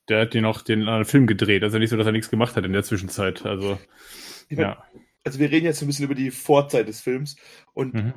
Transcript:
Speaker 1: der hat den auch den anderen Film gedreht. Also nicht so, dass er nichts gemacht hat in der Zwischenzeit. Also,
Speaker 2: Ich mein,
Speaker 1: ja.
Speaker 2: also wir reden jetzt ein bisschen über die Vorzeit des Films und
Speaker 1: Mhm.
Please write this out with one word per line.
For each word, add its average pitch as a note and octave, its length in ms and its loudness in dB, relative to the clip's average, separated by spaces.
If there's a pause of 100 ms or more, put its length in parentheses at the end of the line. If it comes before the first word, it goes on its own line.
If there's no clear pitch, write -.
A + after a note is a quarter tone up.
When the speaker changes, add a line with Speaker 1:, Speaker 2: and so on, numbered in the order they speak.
Speaker 1:
der A2 120 4
hat A2+ 120 0
den A2+ 120 2
auch A2 160 0
den A2 200 0
anderen A2 240 0
Film C3+ 200 6
gedreht. G2+ 380 2
Also G#2+ 160 0
nicht A2 100 2
so, A#2 80 -2
dass A2 80 2
er A2 60 2
nichts A2 180 -2
gemacht A2+ 280 0
hat F#2+ 80 0
in F#2+ 80 -2
der G2+ 100 2
Zwischenzeit. F#2+ 600 -4
Also, G2 320 -4 (720)
Speaker 2:
Ich D3 80 -10
mein, D#3+ 100 0
Speaker 1:
ja. - 160 -10 (400)
Speaker 2:
also C3+ 160 -6
wir D3 120 2
reden D#3+ 140 2
jetzt D#3 160 -2
ein D3 60 -4
bisschen C#3+ 180 -4
über C#3 100 -2
die C3 160 -4
Vorzeit C#3+ 580 2
des A2 100 -12
Films C3 380 -6 (360)
und C3 200 -4
Speaker 1:
Mhm. A2+ 240 -2